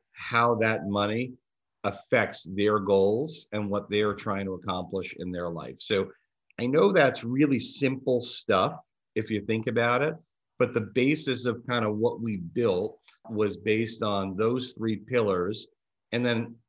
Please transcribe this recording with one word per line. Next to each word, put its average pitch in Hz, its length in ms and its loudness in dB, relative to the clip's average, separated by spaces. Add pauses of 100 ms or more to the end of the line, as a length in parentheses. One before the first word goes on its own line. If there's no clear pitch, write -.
(120)
how 120 440 2
that 110 320 0
money 107 460 0 (520)
affects - 720 -2
their 104 240 4
goals 101 720 2
and 104 180 -4
what 101 200 -4
they 104 120 2
are 104 120 2
trying 98 320 -4
to 95 80 -4
accomplish 92 640 -6
in 90 120 -6
their 87 180 -4
life. 71 300 -10
So 98 320 0 (480)
I 117 60 -2
know 165 260 4
that's 135 340 4
really 131 340 2
simple 131 640 0
stuff 107 520 0 (420)
if 110 140 -2
you 104 120 0
think 110 260 -2
about 120 340 2
it, 160 140 0 (440)
but 123 140 2
the 107 220 -2
basis 131 500 2
of 117 220 -2
kind 120 180 0
of 107 120 0
what 113 240 0
we 110 160 -4
built 95 640 -2 (300)
was 104 280 -2
based 110 440 -2
on 98 340 -2
those 120 360 0
three 110 240 -2
pillars. 104 720 0 (460)
And 120 120 0
then 117 300 -2 (140)